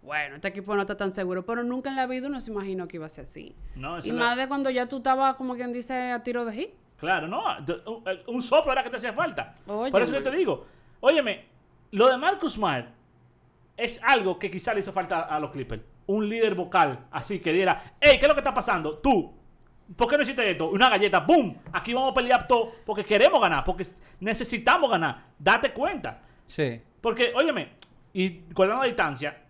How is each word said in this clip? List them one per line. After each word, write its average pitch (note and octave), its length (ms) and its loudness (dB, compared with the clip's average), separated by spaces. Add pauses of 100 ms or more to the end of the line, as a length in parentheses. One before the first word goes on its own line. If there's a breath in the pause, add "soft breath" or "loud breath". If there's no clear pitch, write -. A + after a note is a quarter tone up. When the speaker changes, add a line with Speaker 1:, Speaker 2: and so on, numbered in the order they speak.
Speaker 1:
"Bueno, C#3+ 340 -6
este E3+ 140 -6
equipo G3 260 -6
no G3+ 60 2
está G3+ 160 -4
tan G3 160 -4
seguro", F#3 320 -4
pero A#3 180 -6
nunca B3 260 -6
en C4+ 60 -8
la C4 100 -2
vida B3+ 220 -8
uno C#4 140 -8
se A3+ 100 -12
imaginó F#3+ 360 -6
que F3 100 -14
iba D#3 80 -10
a D#3 40 -14
ser D3 140 -18
así. - 320 -16 (200)
Speaker 2:
No, C#3+ 220 -10
eso - 100 -8
Speaker 1:
Y - 40 -6
Speaker 2:
es A#3 40 -2
Speaker 1:
más A#3+ 200 2
Speaker 2:
la B3+ 80 -2
Speaker 1:
de C4 60 -4
cuando C#4 200 -2
ya B3 180 0
tú C4+ 100 -8
estabas, C4 400 2
como B3+ 180 -6
quien B3 160 -6
dice, B3 400 -4
a A#3+ 100 -4
tiro A#3+ 240 -4
de A3+ 80 -6
hit. D4+ 160 -8 (300)
Speaker 2:
Claro, D#3+ 280 -2
no, A#3 140 -4 (240)
d-, E3 220 -6
un, A3+ 160 -12 (320)
un B3 80 -4
soplo D4 300 4
era C4 100 0
que A#3 60 -6
te B3 80 -8
hacía A#3 160 -6
falta. C#4+ 420 -4 (120)
Speaker 1:
Óyeme. G#3+ 240 -4
Speaker 2:
Por F#3+ 100 6
eso A#3+ 120 0
que C#4 80 -2
te C4+ 100 -2
digo, C4+ 340 0 (340 soft breath)
óyeme, C4 460 2 (460)
lo A3 180 6
de B3+ 80 2
Marcus E4+ 360 -2
Smart D3+ 340 -2 (920)
es A#3 260 -6
algo A3 340 4
que F#3 140 -6
quizá F#3+ 220 -4
le G#3 80 -2
hizo G3 120 -8
falta F3+ 280 -2
a D#3 180 -4
los D3 120 -8
Clippers. A#2 300 -10 (260)
Un G#3 200 0
líder A3 280 0
vocal, E3 560 0
así E3+ 280 -6
que D#3+ 140 -2
diera, F3+ 460 0
"Ey, C#4+ 200 8
¿qué C#4 60 2
es - 20 8
lo D4+ 80 6
que C#4+ 60 -2
está C#4 120 -2
pasando? E3+ 440 -2
Tú, B3 360 2 (640)
¿por A#3 140 2
qué D4 80 4
no D4 60 4
hiciste A#3 260 -2
esto? D#3+ 200 -2
Una G3+ 200 4
galleta, G3+ 320 4
¡boom! B3+ 340 4 (160)
Aquí A3 220 -4
vamos C4 180 0
a - 20 -8
pelear B3 340 2
todo A#3 240 4 (140)
porque G#3 180 -4
queremos B3+ 380 6
ganar, E3 220 2
porque F#3 200 -4
s-, - 120 -14 (240 soft breath)
necesitamos A#3 720 0
ganar. E3 340 -2 (140)
Date A3 340 2
cuenta". C4+ 480 -6 (260 soft breath)
Speaker 3:
Sí. A#2+ 340 -4 (180)
Speaker 2:
Porque, A#3 360 0
óyeme, B3+ 340 0 (440)
y F#3 280 -2 (120)
guardando G#3 300 2
la C4 40 2
distancia D3 640 -4